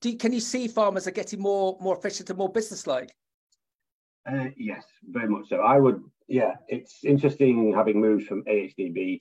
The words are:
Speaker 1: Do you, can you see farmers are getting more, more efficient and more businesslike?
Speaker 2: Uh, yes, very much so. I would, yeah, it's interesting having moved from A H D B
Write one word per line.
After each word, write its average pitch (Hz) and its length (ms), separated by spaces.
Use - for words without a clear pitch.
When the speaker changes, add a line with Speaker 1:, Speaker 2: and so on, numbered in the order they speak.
Speaker 1:
Do 233 80
you, 233 80
can 240 160
you 233 60
see 247 280
farmers 202 380
are 190 60
getting 208 280
more, 196 400
more 185 160
efficient 190 320
and 185 100
more 190 140
businesslike? 156 640
Speaker 2:
Uh, 131 180
yes, 107 260
very 120 200
much 104 200
so. 110 120
I 123 180
would, 127 240
yeah, 113 300
it's - 360
interesting 139 680
having 104 240
moved 107 280
from 101 200
A 107 60
H 101 240
D 92 140
B 92 300